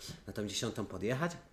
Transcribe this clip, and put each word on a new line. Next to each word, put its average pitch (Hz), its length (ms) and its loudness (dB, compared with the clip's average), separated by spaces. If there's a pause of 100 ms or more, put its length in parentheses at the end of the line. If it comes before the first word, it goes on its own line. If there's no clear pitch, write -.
(280)
na 98 60 -6
tą 104 140 0
dziesiątą 101 380 2
podjechać. 127 460 2 (220)